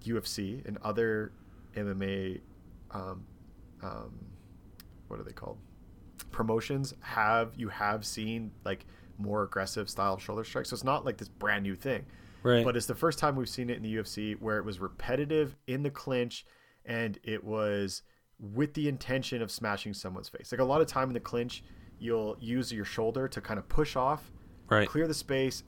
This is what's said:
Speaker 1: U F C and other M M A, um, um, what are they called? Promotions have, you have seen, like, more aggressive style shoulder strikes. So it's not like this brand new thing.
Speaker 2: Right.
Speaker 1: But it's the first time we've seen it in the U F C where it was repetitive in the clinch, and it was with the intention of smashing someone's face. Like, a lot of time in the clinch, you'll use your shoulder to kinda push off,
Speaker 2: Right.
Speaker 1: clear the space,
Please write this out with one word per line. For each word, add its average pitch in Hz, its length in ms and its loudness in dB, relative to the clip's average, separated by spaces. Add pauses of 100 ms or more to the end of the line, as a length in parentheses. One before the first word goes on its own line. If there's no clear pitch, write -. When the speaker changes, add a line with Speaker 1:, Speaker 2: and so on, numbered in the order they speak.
Speaker 1:
U 113 140 0
F 104 80 -2
C 104 400 -4
and 104 180 -6
other 107 480 2 (440)
M 104 120 0
M 98 140 0
A, 98 400 0 (500)
um, 95 340 -6 (580)
um, 58 420 -8 (840)
what 55 120 -8
are 50 40 -8
they - 80 -10
called? - 280 -10 (720)
Promotions 143 720 2
have, 113 540 4
you 113 140 -4
have 104 360 0
seen, 113 460 -4 (140)
like, 98 200 -2 (320)
more 104 260 0
aggressive 98 460 -2
style 98 280 2
shoulder 104 260 -4
strikes. 131 260 -4
So - 40 -4
it's 117 100 -4
not 135 220 2
like 117 120 0
this 104 120 -10
brand 101 340 2
new 98 120 0
thing. 127 300 -2 (380)
Speaker 2:
Right. 120 220 8
Speaker 1:
But 120 100 4
it's 117 100 2
the 120 100 -2
first 165 220 2
time 147 180 4
we've 123 140 0
seen 123 200 -2
it 120 80 -2
in 107 60 -6
the 110 60 -2
U 110 120 0
F 104 60 -6
C 107 260 -2
where 107 240 0
it 98 80 -2
was 98 140 -4
repetitive 143 760 0 (120)
in 131 160 0
the 143 60 0
clinch, 123 560 -2 (400)
and 117 380 -2
it 110 200 -2
was 104 600 0 (360)
with 120 340 0
the 151 160 2
intention 131 520 0
of 104 100 0
smashing 104 420 -2
someone's 95 360 -8
face. - 220 -12
Like, 123 100 2
a 131 40 6
lot 143 160 6
of 151 60 6
time 131 220 2
in 123 40 0
the 117 80 0
clinch, 120 420 -2 (340)
you'll 113 440 2
use 117 320 0
your 107 120 -2
shoulder 120 440 2
to - 120 -8
kinda 104 220 -2
push - 320 4
off, 135 340 2 (400)
Speaker 2:
Right. 104 180 8
Speaker 1:
clear 160 200 2
the 156 60 2
space, 135 540 0